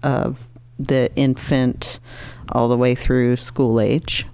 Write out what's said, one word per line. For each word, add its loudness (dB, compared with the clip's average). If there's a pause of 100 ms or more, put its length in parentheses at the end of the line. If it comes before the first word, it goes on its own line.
of -2 (340)
the 0
infant 0 (500)
all 2
the 2
way 4
through 2
school 2
age. 0